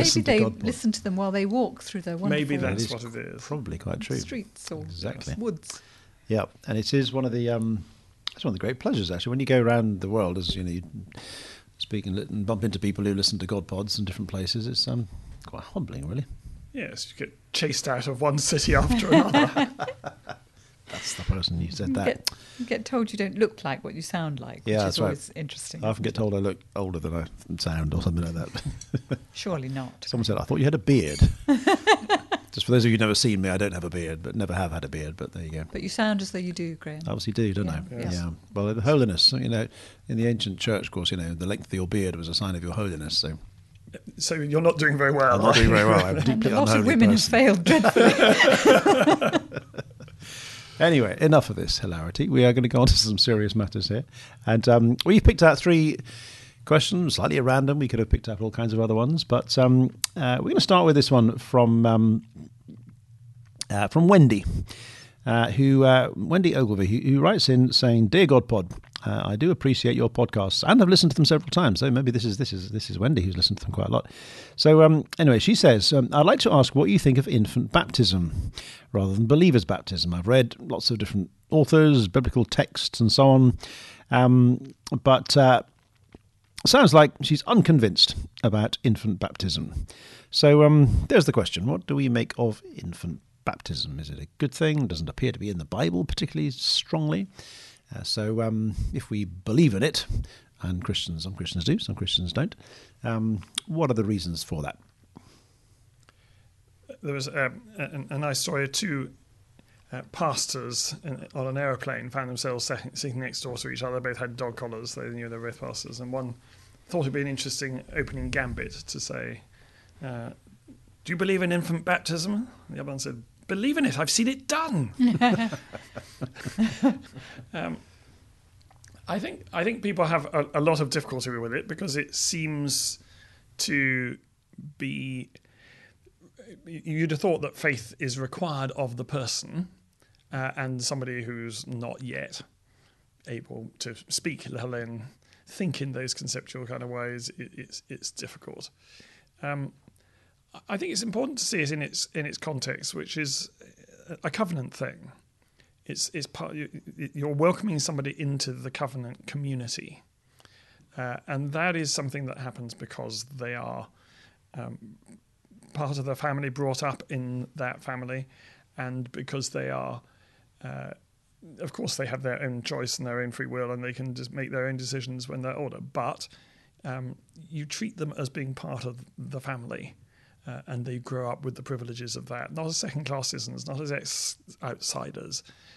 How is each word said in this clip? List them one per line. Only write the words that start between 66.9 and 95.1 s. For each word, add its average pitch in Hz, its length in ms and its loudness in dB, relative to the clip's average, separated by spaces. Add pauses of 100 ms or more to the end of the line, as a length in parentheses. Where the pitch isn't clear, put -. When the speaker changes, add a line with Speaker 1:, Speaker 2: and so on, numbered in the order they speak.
Speaker 1:
who 139 80 4
writes 175 280 4
in 127 240 6
saying, 117 360 4
"Dear 175 180 6
God 131 220 6
Pod, 95 240 0 (340)
uh, 104 200 -2
I 104 100 -2
do 165 140 2
appreciate 127 460 2
your 120 140 2
podcasts 104 560 0
and 226 140 8
have 180 80 8
listened 175 240 8
to - 20 -2
them 156 100 4
several - 260 2
times." 185 300 2
So 135 100 2
maybe 127 200 2
this 117 140 0
is, 104 120 0
this 117 160 -4
is, 95 200 -8
this 107 180 -6
is 92 80 -6
Wendy 117 240 2
who's 92 140 0
listened 95 220 2
to - 60 -12
them 95 80 -6
quite 98 160 -2
a 107 40 -2
lot. - 140 0 (500)
So, 156 260 8
um, 156 220 8 (140)
anyway, 139 200 8
she 214 160 4
says, 123 400 6
um, 135 180 4
"I'd 147 140 6
like 233 140 4
to 214 120 4
ask 135 220 6
what 156 160 4
you 202 80 6
think 135 180 4
of 139 120 2
infant 110 440 0
baptism 95 800 2 (400)
rather 98 220 0
than 113 120 2
believer's 139 380 6
baptism. 87 500 -4
I've 87 140 -4
read 123 320 4
lots - 300 -4
of 113 80 -2
different 101 320 -4 (200)
authors, 151 560 6
biblical 123 380 2
texts - 560 -2
and 110 100 4
so 135 180 6
on. 131 300 8 (520)
Um, 123 500 6 (420)
but, 131 360 4
uh, 127 240 8 (1040)
sounds - 280 8
like 156 180 10 (100)
she's 143 220 0
unconvinced 151 720 4 (280)
about 107 420 0
infant 107 360 2
baptism." - 640 -6 (440)
So, 147 340 8
um, 147 440 8
there's 196 160 6
the 135 80 0
question. 92 340 0
What 170 200 -4
do 143 100 -2
we 135 140 0
make 120 280 -2
of 113 240 -2 (140)
infant - 440 -10 (240)
baptism? - 560 -8
Is - 80 -12
it - 100 -12
a 73 80 -14 (120)
good - 160 -2
thing? 151 320 0
Doesn't 82 220 -6
appear 127 220 -4